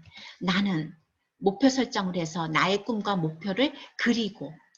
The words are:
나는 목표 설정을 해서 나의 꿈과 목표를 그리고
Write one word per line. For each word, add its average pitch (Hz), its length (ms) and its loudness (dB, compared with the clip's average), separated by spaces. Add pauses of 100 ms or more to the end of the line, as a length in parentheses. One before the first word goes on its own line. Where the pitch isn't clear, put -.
(420)
나는 180 540 0 (420)
목표 196 320 4
설정을 214 460 0
해서 165 320 -2
나의 170 380 2
꿈과 208 320 -2
목표를 196 560 0 (240)
그리고 214 540 -2 (260)